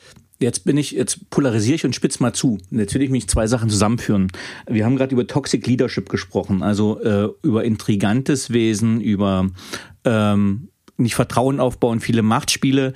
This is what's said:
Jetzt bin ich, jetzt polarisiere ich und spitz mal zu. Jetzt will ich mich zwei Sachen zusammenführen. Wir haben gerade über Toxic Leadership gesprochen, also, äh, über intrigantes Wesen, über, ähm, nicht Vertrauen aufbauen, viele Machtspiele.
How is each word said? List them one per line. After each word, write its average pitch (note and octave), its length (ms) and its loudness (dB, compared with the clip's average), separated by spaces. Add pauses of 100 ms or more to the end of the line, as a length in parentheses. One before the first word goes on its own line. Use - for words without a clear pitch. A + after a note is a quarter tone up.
(420)
Jetzt A#2+ 220 -2
bin C#3 140 0
ich, D3 140 -2
jetzt - 400 -4
polarisiere A#2+ 440 2
ich - 100 -2
und B2 100 -2
spitz - 260 -2
mal A#2+ 100 2
zu. A2+ 280 0 (100)
Jetzt G#2+ 240 -2
will C3+ 80 0
ich C#3 80 0
mich B2+ 180 -2
zwei A2 200 2
Sachen A2+ 220 0
zusammenführen. G#2 640 2 (360)
Wir A2 180 0
haben B2+ 100 2
gerade C3+ 180 0
über A#2+ 140 2
Toxic - 400 -2
Leadership B2 400 0
gesprochen, F#2+ 540 -2
also, G#2 400 0
äh, G#2 260 2 (140)
über G#2+ 240 0
intrigantes A2+ 880 0
Wesen, A2+ 480 2
über, G2 480 0 (560)
ähm, G#2 640 2 (260)
nicht A#2 200 0
Vertrauen C3+ 460 0
aufbauen, A#2+ 400 0
viele A#2 220 0
Machtspiele. C3 720 0